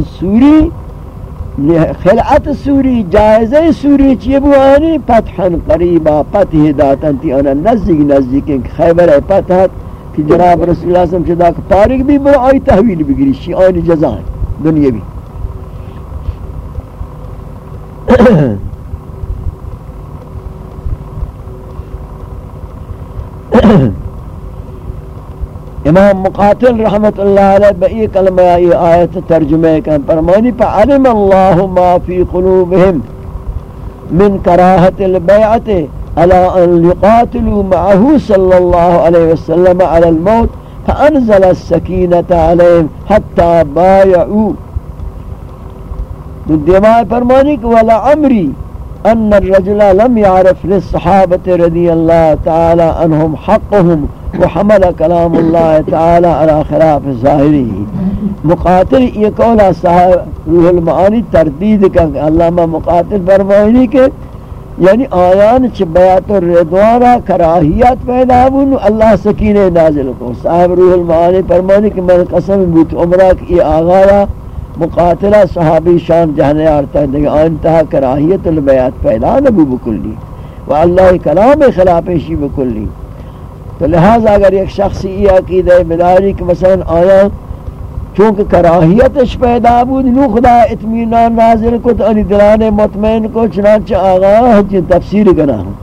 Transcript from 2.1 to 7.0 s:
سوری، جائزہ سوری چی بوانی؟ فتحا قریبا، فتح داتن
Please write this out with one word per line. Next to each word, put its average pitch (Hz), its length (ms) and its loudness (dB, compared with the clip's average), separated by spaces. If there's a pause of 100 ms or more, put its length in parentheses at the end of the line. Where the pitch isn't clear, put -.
سوری، 262 460 0
جائزہ 220 640 2 (100)
سوری 277 340 2
چی 269 240 -2
بوانی؟ 285 680 2
فتحا - 420 0 (200)
قریبا، 160 540 0 (100)
فتح 156 460 0
داتن 143 440 0